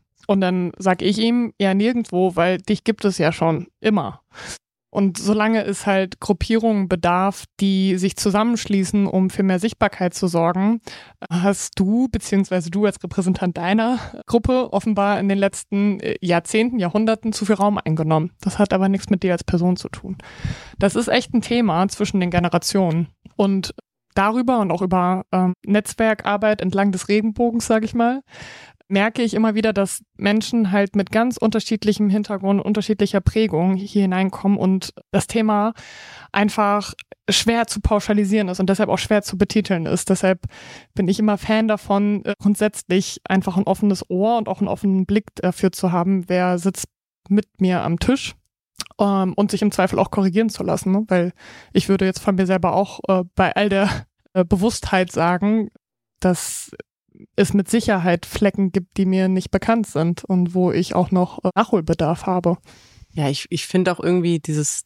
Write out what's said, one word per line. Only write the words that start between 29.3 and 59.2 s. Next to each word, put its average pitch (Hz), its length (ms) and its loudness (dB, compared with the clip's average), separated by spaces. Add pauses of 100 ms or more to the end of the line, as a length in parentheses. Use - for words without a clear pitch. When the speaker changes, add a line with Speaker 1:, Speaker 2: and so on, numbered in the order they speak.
Speaker 1:
immer 220 200 2
wieder, 214 200 0
dass 196 280 -2 (160)
Menschen 208 540 0
halt 202 240 0
mit 196 160 0
ganz 233 260 0
unterschiedlichem 214 720 0
Hintergrund, 202 540 0
unterschiedlicher 208 560 0
Prägung 190 560 0
hier 202 280 0
hineinkommen 190 540 0
und 190 360 0 (180)
das 196 160 0
Thema 220 460 0 (580)
einfach 202 600 0 (360)
schwer 233 380 2
zu - 140 -8
pauschalisieren 208 640 2
ist 180 140 -4
und 185 80 2
deshalb 196 200 2
auch 185 80 0
schwer 208 260 0
zu - 140 -8
betiteln 190 480 0
ist. 156 240 -2
Deshalb 190 360 0 (500)
bin 190 140 2
ich 196 100 0
immer 214 180 2
Fan 220 300 0
davon, 208 560 0
äh, 202 180 -4
grundsätzlich 202 840 0
einfach 185 300 0
ein 196 80 2
offenes 196 440 0
Ohr 208 280 0
und 220 100 -4
auch - 120 -6
einen 202 100 -2
offenen 190 360 0
Blick 208 200 0 (100)
dafür 185 380 0
zu 185 180 -2
haben, 180 380 0
wer 180 280 0
sitzt 185 280 -4 (440)
mit 208 300 0
mir 185 240 2
am 170 160 -2
Tisch, - 360 0 (640)
ähm, 196 360 2
und 208 160 0
sich 202 100 -2
im 208 100 4
Zweifel - 280 0
auch - 120 0
korrigieren 196 380 2
zu 196 140 -8
lassen, 170 300 -2
ne? 208 160 2
Weil 175 240 0 (400)
ich - 160 2
würde 196 160 2
jetzt 185 140 -2
von 196 160 0
mir 185 100 2
selber 185 280 0
auch, - 360 -2
äh, 185 140 2 (120)
bei 185 200 2
all 208 120 2
der, 196 220 2 (440)
äh, 185 120 2
Bewusstheit 185 640 0
sagen, 196 580 0 (520)
dass - 500 -2 (640)
es - 180 2
mit 202 160 2
Sicherheit 185 580 2
Flecken 196 440 0
gibt, - 260 -4
die 196 80 2
mir 185 220 2